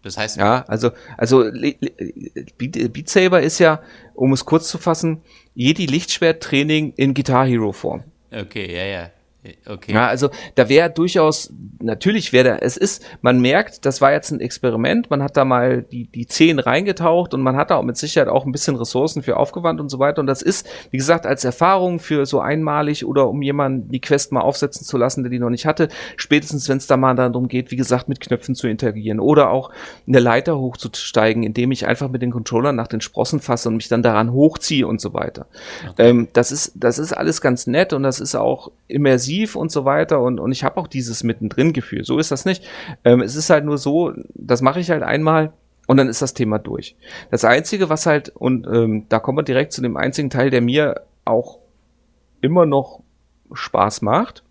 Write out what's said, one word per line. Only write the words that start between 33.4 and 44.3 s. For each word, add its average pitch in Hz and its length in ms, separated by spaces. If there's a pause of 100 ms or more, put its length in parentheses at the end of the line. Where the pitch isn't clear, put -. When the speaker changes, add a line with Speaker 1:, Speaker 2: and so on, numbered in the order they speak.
Speaker 2:
und 113 80
mich 110 100
dann 117 160
daran 113 300
hochziehe 143 520
und 104 140
so - 140
weiter. - 340 (420)
Speaker 1:
Okay. 117 200
Speaker 2:
Ähm, 120 240
das 120 180
ist, - 240
das 120 240
ist 160 140
alles - 260
ganz 123 260
nett 160 280
und 139 100
das 135 160
ist - 160
auch 120 360 (180)
immersiv 139 560
und 160 260
so 139 140
weiter 151 360
und, 123 180
und 101 120
ich 131 120
hab - 140
auch 170 100
dieses 117 360
Mittendrin-Gefühl. 120 800
So 131 160
ist 156 120
das 135 140
nicht. 185 180 (400)
Ähm, 123 180
es 113 140
ist 156 140
halt 151 160
nur 147 120
so, 147 360 (200)